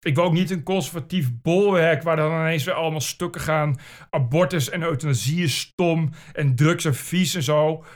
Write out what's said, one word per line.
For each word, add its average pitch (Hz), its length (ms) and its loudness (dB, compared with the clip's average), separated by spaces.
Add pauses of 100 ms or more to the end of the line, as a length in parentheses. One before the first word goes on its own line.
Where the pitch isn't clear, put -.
ik 160 80 0
wil 170 100 2
ook 180 80 2
niet 170 180 0
een 180 120 -4
conservatief 170 680 -4 (120)
bolwerk 170 600 2
waar 160 140 0
dan 156 160 0
ineens 160 320 0
weer 180 100 -2
allemaal 156 260 -2
stukken 170 400 -6
gaan. 151 380 0 (320)
Abortus 151 600 0
en 175 120 -6
euthanasie 151 600 -2
is 147 160 0
stom 165 520 0 (220)
en 139 220 0
drugs 160 300 4
en 156 100 2
vies 180 400 -2
en 180 80 -2
zo. 151 420 0 (120)